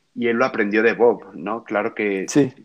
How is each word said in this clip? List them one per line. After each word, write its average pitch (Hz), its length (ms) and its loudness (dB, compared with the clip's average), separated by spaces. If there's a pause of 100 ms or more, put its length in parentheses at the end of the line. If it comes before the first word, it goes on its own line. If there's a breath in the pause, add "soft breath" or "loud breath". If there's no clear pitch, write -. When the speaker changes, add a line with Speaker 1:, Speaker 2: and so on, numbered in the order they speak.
(140)
Speaker 1:
y 120 140 -2
él 117 80 0
lo 127 80 2
aprendió 110 380 0
de 113 100 4
Bob, 104 420 2
¿no? 104 300 -8
Claro 107 300 -4
que 98 340 -4
Speaker 2:
Sí. 139 240 2 (120)